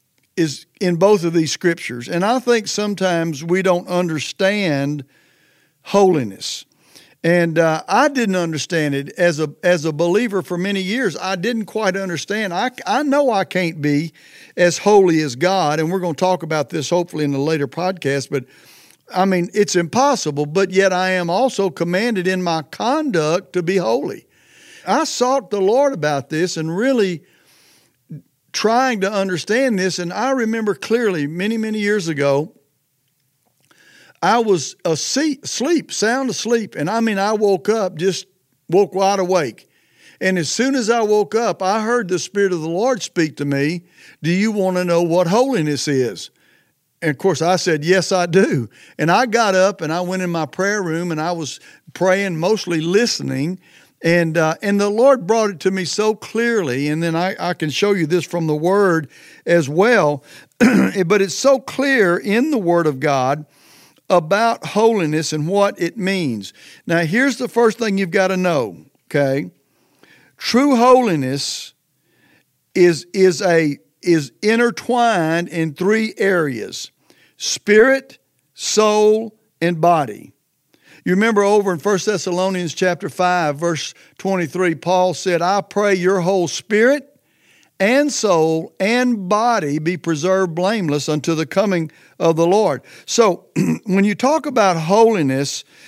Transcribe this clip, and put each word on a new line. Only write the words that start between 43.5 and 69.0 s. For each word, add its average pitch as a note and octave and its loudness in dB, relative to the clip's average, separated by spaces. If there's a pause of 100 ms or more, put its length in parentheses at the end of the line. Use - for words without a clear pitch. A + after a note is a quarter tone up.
"Do D#3 0
you G#3 2
wanna F#3 0
know E3+ 2
what E3+ 2
holiness F3+ 0
is?" A#2+ -2 (720)
And D#3+ -2
of C3+ -4
course, F#3 0
I F3 2
said, D#3 0
"Yes, F3 2
I F3+ 0
do." F3 2 (280)
And D3+ 0
I A3+ 4
got A3 2
up F#3+ 2
and D#3 -4
I F3 -2
went F#3 -4
in F3+ -4
my E3 -2
prayer G3+ -2
room E3+ -4
and D#3 -4
I D#3+ -2
was E3 -8 (340)
praying, F#3 0
mostly F3 0
listening. E3 0 (440)
And, E3+ 2
uh, D#3+ 2
and G3+ 0
the G#3 0
Lord A3+ 2
brought A3 2
it E3 -12
to F#3+ 0
me F#3+ -2
so G#3+ -2
clearly, G3+ -2
and D#3 -2
then E3 0
I, F3+ -2
I F3 -4
can E3 -4
show G3+ 0
you F3 0
this E3+ 0
from E3+ -4
the D3+ 0
Word F3 2 (340)
as E3+ 2
well, E3 2 (180)
<clears throat> - -10
but G3 4
it's F#3+ -4
so C4+ 2
clear C4 0
in A3+ 0
the D4 0
Word E3+ 2
of C#3 -2
God C#3 0 (640)
about F#3+ 2
holiness F3 0
and D#3 -2
what G3+ 0
it E3+ -4
means. E3+ -4 (360)
Now, E3+ 2
here's A#3 0
the B3 -6
first A3+ 2
thing G3+ -2
you've F#3+ -2
gotta F#3+ 0
know, D3+ 0 (300)